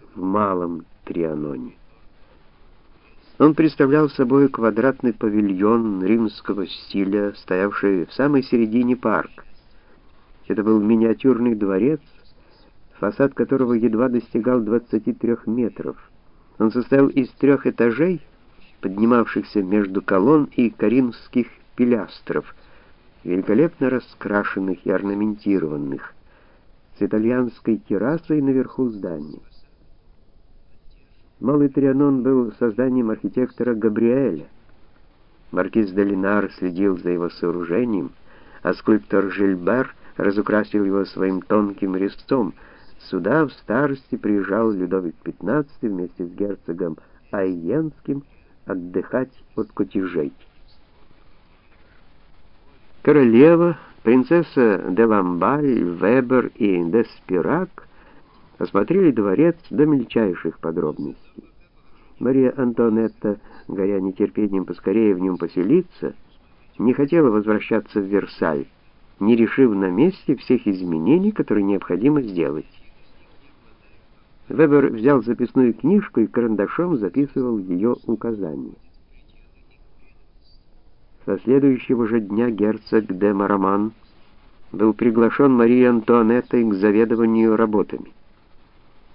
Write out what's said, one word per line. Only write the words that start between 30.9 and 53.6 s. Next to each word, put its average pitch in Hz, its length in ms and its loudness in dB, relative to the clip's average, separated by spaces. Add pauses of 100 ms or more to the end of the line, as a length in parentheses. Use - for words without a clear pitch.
Малый 143 300 2
Трианон 135 540 2
был 123 360 0
созданием 120 520 -2
архитектора 123 640 -4
Габриэля. 110 720 0 (1080)
Маркиз 95 400 -2
де 101 100 0
Линар 98 500 0
следил 92 440 -2
за 87 140 -4
его 87 180 -2
сооружением, 87 840 -4 (500)
а 90 100 0
скульптор - 580 0
Жильбер 98 640 -2 (220)
разукрасил 104 720 -2
его 98 180 0
своим 95 380 -4
тонким 101 520 -2
резцом. 98 600 -4 (560)
Сюда 117 360 0
в 127 60 -8
старости 135 640 -6
приезжал 104 560 -2
Людовик 92 500 -4
пятнадцатый 117 680 -6
вместе 90 340 -8
с 87 60 -10
герцогом 92 640 -8 (340)
Айенским 104 920 -6 (400)
отдыхать 92 640 -6 (240)
от 110 180 -6
кутежей. 90 600 -4 (2750)
Королева, 151 760 6 (260)